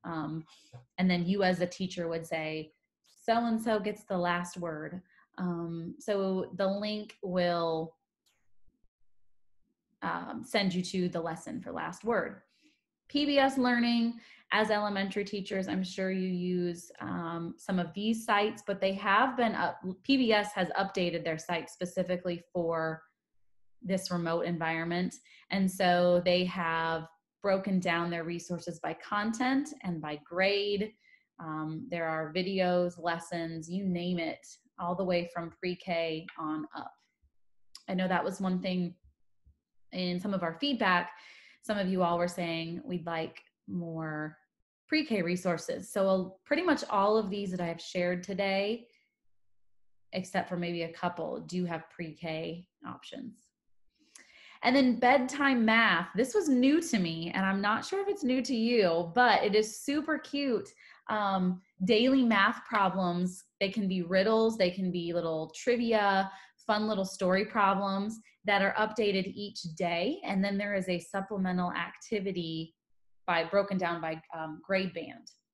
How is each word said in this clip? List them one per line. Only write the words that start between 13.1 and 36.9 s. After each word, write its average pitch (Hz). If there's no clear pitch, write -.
B 285
S 269
Learning, 233
as 214
elementary 202
teachers, 196
I'm 190
sure 190
you 185
use, 180
um, 170
some 185
of 165
these 220
sites, 208
but 196
they 196
have 208
been 240
up, -
P 269
B 233
S 202
has 185
updated 175
their 160
site 165
specifically 180
for 160
this 185
remote 170
environment. 170
And 190
so 180
they 180
have 165
broken 190
down 175
their 170
resources 170
by 160
content 247
and 170
by 151
grade. 202
Um, 156
there 170
are 160
videos, 180
lessons, 165
you 190
name 175
it, 160
all 175
the 190
way 175
from 170
pre-K 170
on 156
up. -